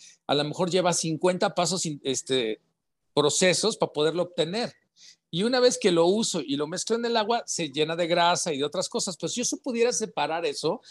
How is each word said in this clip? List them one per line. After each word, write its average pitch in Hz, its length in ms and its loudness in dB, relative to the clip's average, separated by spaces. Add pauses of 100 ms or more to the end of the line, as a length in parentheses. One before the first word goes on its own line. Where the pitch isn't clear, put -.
(280)
a 135 60 2
lo 143 100 0
mejor 160 260 -4
lleva 175 220 2
cincuenta 180 600 0
pasos 175 320 -2
in-, 151 200 -6
este, 127 560 -2 (520)
procesos 180 640 2
para - 160 -2
poderlo 160 300 0
obtener. 175 500 -4 (560)
Y 165 140 -2
una 247 160 2
vez 247 180 4
que 196 140 4
lo 170 160 6
uso 196 340 2
y 139 140 -4
lo 147 140 -2
mezclo 180 260 -4
en 233 120 -2
el 233 100 0
agua, 226 300 0
se 160 240 -4
llena 151 260 -2
de 175 100 0
grasa 170 460 2
y 135 60 -4
de 139 60 -2
otras 175 240 -4
cosas. 196 280 -4
Pues 156 160 -6
si 240 100 -4
yo 262 140 -2
pudiera 233 360 0
separar 165 540 -2
eso, 151 440 -4